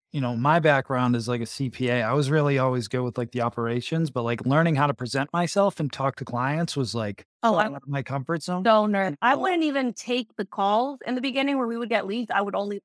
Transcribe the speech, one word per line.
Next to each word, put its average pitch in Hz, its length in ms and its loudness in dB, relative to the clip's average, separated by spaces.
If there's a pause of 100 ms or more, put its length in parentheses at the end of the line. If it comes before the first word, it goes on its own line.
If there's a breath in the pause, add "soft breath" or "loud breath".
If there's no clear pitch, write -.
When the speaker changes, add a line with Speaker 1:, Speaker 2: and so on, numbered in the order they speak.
(120)
Speaker 1:
you 151 80 -4
know, 123 160 -2
my 147 220 4
background 131 580 2
is, 110 120 -2
like, 120 120 0
a 113 60 -4
C 131 240 -4
P 127 180 -2
A. 123 140 2
I 110 100 0
was 139 180 2
really 143 280 4
always 127 300 0
good 127 140 -2
with, 123 140 -4
like, 120 160 -4
the 123 100 -4
operations, 120 680 -2
but, 123 140 -2
like, 117 220 -2
learning 156 300 4
how 143 100 4
to 139 80 0
present 131 380 -4
myself 175 480 0
and 143 120 -2
talk 135 240 -2
to 131 80 -8
clients 143 520 -2
was, 123 180 -2
like, 107 300 -6 (180)
Speaker 2:
Oh, 220 160 4
I - 120 0
Speaker 1:
out 277 120 -12
of - 60 -14
my 139 140 -2
comfort 139 400 -4
zone. 180 240 -2
Speaker 2:
so 214 200 6
nervous. 196 360 0
I 247 120 4
Speaker 1:
Oh. - 20 0
Speaker 2:
wouldn't 339 280 0
even 269 300 0
take 240 420 -6
the 196 100 -4
calls 226 600 0
in 247 100 -2
the 247 60 -4
beginning 277 360 0
where 247 100 0
we 233 100 -4
would 233 120 -6
get 202 160 0
leads. 220 240 -4
I 196 120 0
would 202 120 -4
only, 202 300 -4